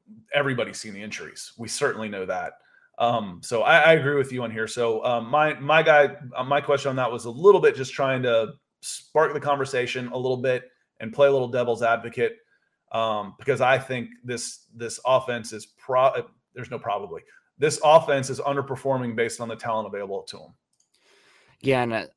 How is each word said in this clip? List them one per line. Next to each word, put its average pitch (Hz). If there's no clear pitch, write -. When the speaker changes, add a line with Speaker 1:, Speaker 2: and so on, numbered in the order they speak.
Speaker 1:
everybody's 123
seen 107
the 98
injuries. -
We 110
certainly 110
know 95
that. 90
Um, 107
so 113
I, 156
I 156
agree 143
with 135
you 123
on 113
here. 110
So, 113
um, 117
my, 151
my 147
guy, 147
uh, 127
my 143
question 139
on 131
that 123
was 117
a 120
little 170
bit 143
just 131
trying 131
to 113
spark -
the 147
conversation 131
a 120
little 127
bit 127
and 113
play 143
a 139
little 139
devil's 120
advocate, 117
um, 110
because 131
I 127
think 120
this, -
this 113
offense 123
is 104
pro-, 131
uh, 127
there's 120
no 120
probably. 101
This 147
offense 147
is 123
underperforming 135
based 117
on 117
the 113
talent 110
available 98
to -
'em. -
Speaker 2:
Yeah, 127
and, 117
uh, 104